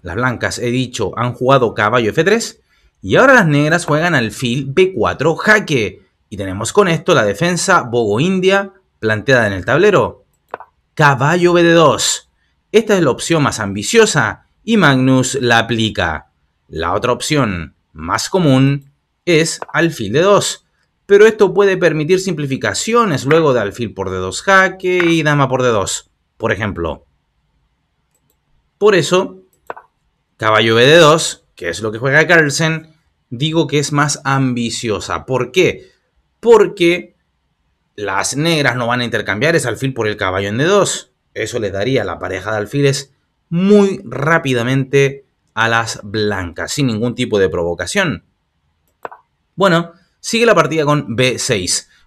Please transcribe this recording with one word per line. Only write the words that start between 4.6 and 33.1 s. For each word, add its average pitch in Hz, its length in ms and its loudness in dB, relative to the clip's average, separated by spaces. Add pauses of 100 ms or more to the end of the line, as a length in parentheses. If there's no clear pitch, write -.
B - 260 2
cuatro 113 400 -2
jaque. 160 680 0 (280)
Y 104 80 -14
tenemos 98 340 -8
con 202 160 4
esto 165 260 0
la 123 120 2
defensa 170 560 0
bogo-india 180 880 0 (280)
planteada 110 480 0
en 98 60 -2
el 92 120 -8
tablero. 147 580 0 (720)
Caballo 156 580 2
B 175 120 4
D 170 100 6
dos. 147 560 2 (420)
Esta 220 240 2
es 180 80 2
la 139 60 2
opción 147 340 0
más 110 160 -2
ambiciosa 107 880 0 (160)
y 226 140 0
Magnus 131 640 2
la 120 180 2
aplica. 107 720 -4 (400)
La 82 240 -6
otra 120 180 -2
opción 107 640 -2 (160)
más 85 380 -6
común 139 600 2 (360)
es 160 360 0 (100)
alfil 147 400 -2
D 135 80 0
dos, 190 460 0 (400)
pero 202 200 6
esto 214 280 2
puede 190 240 2
permitir 160 420 0
simplificaciones 151 1040 -2
luego 147 300 2
de 117 80 0
alfil 101 320 -6
por 95 160 -8
D 92 80 -6
dos 92 240 -6
jaque 190 560 0
y 165 260 0
dama 147 240 2
por 127 160 -2
D 123 60 2
dos, 101 400 -2 (260)
por 110 160 -2
ejemplo. 90 540 -6 (1700)
Por 202 180 2
eso, 180 440 -2 (960)
caballo 110 400 2
B 117 100 4
D 151 120 6
dos, 156 480 4 (100)
que 87 140 -10
es 85 100 -8
lo 107 140 -6
que 113 60 -8
juega 143 280 0
Carlsen, 160 720 0 (320)